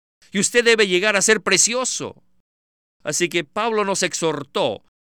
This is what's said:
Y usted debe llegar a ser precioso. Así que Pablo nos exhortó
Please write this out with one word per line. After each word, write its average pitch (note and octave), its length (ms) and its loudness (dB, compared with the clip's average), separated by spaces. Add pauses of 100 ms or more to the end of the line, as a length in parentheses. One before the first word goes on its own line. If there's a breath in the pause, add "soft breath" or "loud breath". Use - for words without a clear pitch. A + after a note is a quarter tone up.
(320 soft breath)
Y F#3+ 80 -2
usted A#3+ 240 2
debe A3 240 4
llegar F#3+ 280 2
a F#3+ 60 0
ser G#3+ 200 4
precioso. G#3 840 -2 (800)
Así D#3 260 -2
que E3+ 140 -4
Pablo G#3+ 420 -4
nos G3 180 -2
exhortó D#3 800 -4 (260)